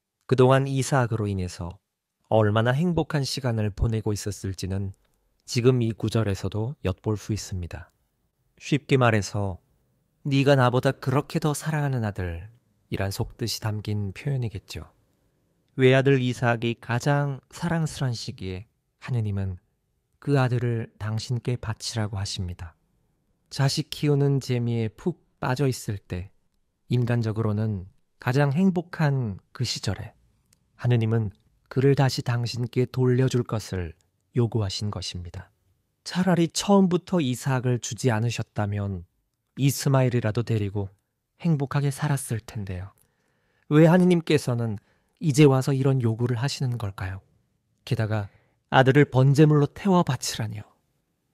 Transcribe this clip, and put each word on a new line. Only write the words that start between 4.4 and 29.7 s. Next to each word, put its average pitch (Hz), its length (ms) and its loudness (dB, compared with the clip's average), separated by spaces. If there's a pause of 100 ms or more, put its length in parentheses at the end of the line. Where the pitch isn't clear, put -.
지금 127 340 2
이 113 120 0
구절에서도 107 840 -4 (100)
엿볼 104 320 -2
수 - 160 -8
있습니다. 87 580 -8 (680)
쉽게 - 400 0
말해서 104 600 0 (640)
"네가 139 320 4
나보다 127 360 4
그렇게 - 460 -2
더 151 160 -2
사랑하는 143 500 -4
아들"이란 98 1040 -8
속뜻이 - 500 -8
담긴 104 520 -6
표현이겠죠. 117 800 -8 (840)
외아들 131 440 6
이삭이 117 600 0
가장 143 600 -2 (100)
사랑스런 160 640 -2
시기에 95 540 -10 (320)
하느님은 101 580 -4 (640)
그 143 200 0
아들을 120 600 -2
당신께 113 580 -4
바치라고 107 640 -6
하십니다. 90 560 -8 (720)
자식 - 400 -2
키우는 139 520 2
재미에 117 480 -2
푹 - 360 -6 (160)
빠져 139 280 0
있을 120 280 -4
때, 95 340 -10 (580)
인간적으로는 110 960 -2 (320)
가장 139 340 0
행복한 147 840 0 (140)
그 - 120 -4
시절에 - 480 -6 (640)